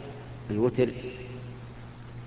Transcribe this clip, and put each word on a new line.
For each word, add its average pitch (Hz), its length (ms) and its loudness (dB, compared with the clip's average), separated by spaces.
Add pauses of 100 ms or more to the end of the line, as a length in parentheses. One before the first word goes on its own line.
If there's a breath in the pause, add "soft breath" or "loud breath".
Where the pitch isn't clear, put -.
(500)
الوتر 120 400 6 (1400)